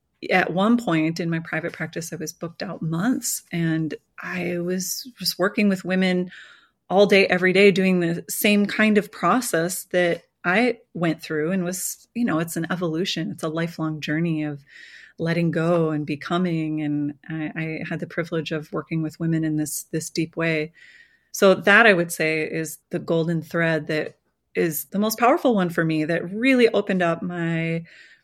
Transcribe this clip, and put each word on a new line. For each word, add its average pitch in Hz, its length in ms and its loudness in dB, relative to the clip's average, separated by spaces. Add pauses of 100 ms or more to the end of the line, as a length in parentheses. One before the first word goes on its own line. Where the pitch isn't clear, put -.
(300)
at 185 240 2
one 208 240 4
point 165 420 0
in 170 100 -4
my 165 100 -2
private 165 320 -6
practice, 165 400 -10
I 160 60 -8
was 156 160 -10
booked - 280 -12
out 180 200 -10
months 170 720 -2
and 160 440 -2 (260)
I 175 380 -6
was 180 580 -6
just - 220 -4
working 202 300 2
with 185 160 -2
women 185 440 2 (600)
all 190 160 6
day, 196 200 6
every 185 280 2
day, 196 180 8
doing 185 300 2
the 170 260 -2
same 208 380 2
kind 214 320 2
of 202 160 0
process 180 720 0
that 175 380 0 (200)
I 226 360 2 (140)
went 170 280 -2
through 156 300 -2
and 190 120 0
was, - 520 -8
you 240 100 0
know, 170 140 0
it's 170 180 -4
an 165 140 -2
evolution. 170 600 -2
It's - 120 -10
a 165 60 -4
lifelong 160 520 -4
journey 160 420 -2
of 143 200 -8 (560)
letting 165 320 0
go 165 400 2
and 151 140 -2
becoming. 160 760 -2
And 147 320 -2 (160)
I, 160 260 -6
I 160 320 -6
had 165 120 -6
the 165 80 -6
privilege 165 440 -6
of 156 220 -8
working 160 300 -4
with 151 160 -8
women 165 240 0
in 156 140 0
this, 151 340 -4
this 160 180 -6
deep 165 260 -6
way. 160 380 -2 (580)
So 196 220 6
that, 202 320 6
I 214 80 8
would 170 180 0
say, 156 320 0
is 160 360 -6 (100)
the 175 100 -4
golden 165 420 0
thread 160 460 -2
that 156 300 -4 (380)
is 170 300 -2
the - 140 -4
most 220 180 0
powerful 254 380 4
one 180 140 2
for 170 160 0
me, 156 200 0
that 170 280 -2
really 247 360 4
opened 196 320 0
up 165 200 0
my 165 640 -4 (380)